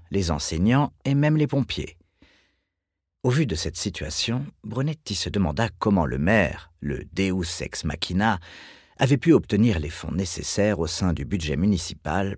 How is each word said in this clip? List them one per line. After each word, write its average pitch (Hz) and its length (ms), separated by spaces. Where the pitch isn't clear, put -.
les 92 180
enseignants 95 640
et 139 120
même 151 200
les 151 120
pompiers. - 500
Au 123 60
vu 143 160
de 101 80
cette - 240
situation, 117 680
Brunetti 127 500
se - 160
demanda 95 480
comment 95 300
le 62 100
maire, 90 600
le 71 340
Deus 92 480
ex - 220
machina, 87 560
avait 131 200
pu 165 160
obtenir 104 440
les 80 140
fonds - 200
nécessaires 95 680
au 82 80
sein 90 260
du 69 100
budget 80 320
municipal 95 840